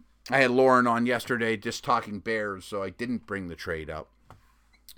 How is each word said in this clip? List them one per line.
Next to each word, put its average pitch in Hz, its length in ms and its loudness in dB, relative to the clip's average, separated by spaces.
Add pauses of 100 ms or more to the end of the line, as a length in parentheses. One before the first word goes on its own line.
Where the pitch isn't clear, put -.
(300)
I 135 100 4
had 127 100 6
Lauren 127 360 6
on 120 200 0
yesterday 117 500 0
just 110 260 -6
talking 113 360 -2
Bears, 104 480 -6
so 101 160 -6
I 95 80 -6
didn't 120 360 -6
bring 98 220 -6
the 82 80 -12
trade 80 320 -8
up. 78 220 -10 (880)